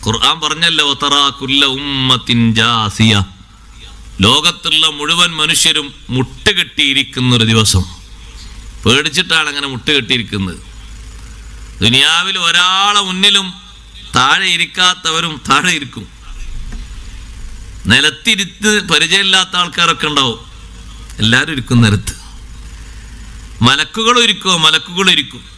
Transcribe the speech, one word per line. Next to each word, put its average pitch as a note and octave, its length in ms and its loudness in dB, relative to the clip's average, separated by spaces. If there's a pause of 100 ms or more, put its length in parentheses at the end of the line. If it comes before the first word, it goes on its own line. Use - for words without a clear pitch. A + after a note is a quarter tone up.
ഖുർആൻ A#2 340 2
പറഞ്ഞല്ലോ, D#3 500 0
"വതറാ C#3+ 340 2 (160)
കുല്ല C3+ 240 2
ഉമ്മത്തിൻ C3 880 2
ജാസിയ", A2 680 4 (960)
ലോകത്തുള്ള D#3 640 2 (140)
മുഴുവൻ E3+ 320 0 (100)
മനുഷ്യരും D3+ 540 0 (160)
മുട്ടുകെട്ടിയിരിക്കുന്നൊരു C3 1300 0
ദിവസം. A2 400 4 (1000)
പേടിച്ചിട്ടാണ് D#3 600 2
അങ്ങനെ C#3+ 240 -6
മുട്ടുകെട്ടിയിരിക്കുന്നത്. A2+ 840 -2 (1200)
ദുനിയാവിൽ D#3+ 560 4
ഒരാളെ F#3 600 4
മുന്നിലും G3 460 2 (680)
താഴെ D#3 400 2
ഇരിക്കാത്തവരും E3 920 0
താഴെ D#3 300 4
ഇരിക്കും. B2 280 -10 (1800)
നിലത്തിരുത്ത് G3 800 0 (180)
പരിചയമില്ലാത്ത F#3 680 2
ആൾക്കാരൊക്കെ E3+ 500 0
ഉണ്ടാവും, C3+ 340 0 (840)
എല്ലാവരും B2+ 300 2
ഇരിക്കും B2+ 320 2
നിലത്ത്. G#2 300 0 (1500)
മലക്കുകളും A3 600 4
ഇരിക്കുമോ? F#3+ 340 2
മലക്കുകളും E3+ 600 2
ഇരിക്കും. B2+ 260 -4 (160)